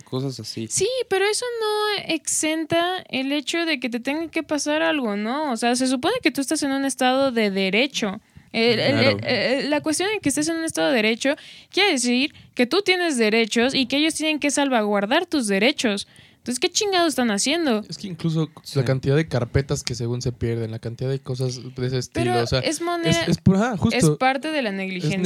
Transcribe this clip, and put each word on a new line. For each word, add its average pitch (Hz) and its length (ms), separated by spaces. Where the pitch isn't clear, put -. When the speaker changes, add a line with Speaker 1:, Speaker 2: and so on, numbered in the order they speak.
Speaker 1:
cosas 131 360
así. 113 280
Speaker 2:
Sí, 392 200
pero 381 160
eso 427 180
no 427 420
exenta 330 840
el 269 220
hecho 330 340
de 302 120
que 247 120
te 233 100
tenga 302 280
que 320 140
pasar 302 400
algo, 269 340
¿no? 254 360
O 226 40
sea, 240 200
se 254 100
supone 269 360
que 311 80
tú 262 100
estás 294 220
en 277 100
un 277 120
estado 269 480
de 220 180
derecho. 196 720
El, 226 280
el, 262 180
Speaker 1:
Claro. 269 200
Speaker 2:
el, - 60
el, 277 60
la 294 120
cuestión 311 320
en 403 60
que 285 100
estés 302 180
en 330 80
un 320 80
estado 320 240
de 285 60
derecho 233 420
quiere 381 220
decir 247 420
que 247 120
tú 359 140
tienes 349 380
derechos 226 560
y 269 120
que 277 120
ellos 311 160
tienen 302 260
que 285 100
salvaguardar 240 760
tus 269 220
derechos. 202 600
Entonces, 247 220
¿qué 359 100
chingados 370 380
están 240 220
haciendo? 247 600
Speaker 3:
Es - 80
que 208 80
incluso 160 420
Speaker 4:
Sí. - 160
Speaker 3:
la 120 80
cantidad 131 300
de 160 120
carpetas 139 540
que 127 120
según 120 280
se 123 100
pierden, 117 380
la 113 80
cantidad 117 320
de 139 80
cosas 127 380
de 127 120
ese 127 120
estilo, 311 340
Speaker 2:
Pero - 100
Speaker 3:
o 117 40
sea, 131 140
Speaker 2:
es 302 200
manera, 339 300
Speaker 3:
es, - 40
es 165 100
por, 190 180
ajá, 226 200
justo. 226 220
Speaker 2:
es 151 200
parte 262 320
de 302 120
la 208 100
negligencia. 190 460
Speaker 3:
Es 180 80